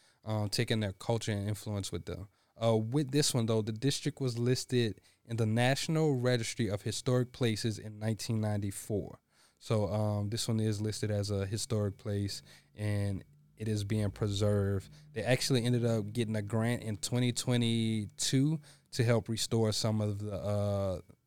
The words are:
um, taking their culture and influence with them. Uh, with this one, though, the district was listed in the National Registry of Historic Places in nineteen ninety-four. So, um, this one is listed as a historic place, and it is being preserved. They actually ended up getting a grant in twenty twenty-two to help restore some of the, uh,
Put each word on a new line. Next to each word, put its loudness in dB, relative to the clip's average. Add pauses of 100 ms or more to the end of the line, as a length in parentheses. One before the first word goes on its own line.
(260)
um, -2
taking 0
their -2
culture -2
and -2
influence -4
with -6
them. -10 (340)
Uh, 4
with 0
this 2
one, 4
though, 2
the -2
district -2
was -2
listed 0 (280)
in -4
the 2
National 4
Registry 2
of -2
Historic 0
Places 0
in -12
nineteen -2
ninety-four. -2 (400)
So, 0
um, 0
this -2
one 2
is 0
listed -2
as 0
a 0
historic -2
place, -4 (340)
and -2 (340)
it -6
is 0
being 0
preserved. 0 (240)
They -4
actually 2
ended 2
up 0
getting -2
a -2
grant -2
in -6
twenty 0
twenty-two 0 (340)
to 0
help 2
restore 2
some 0
of -2
the, -6
uh, 0 (280)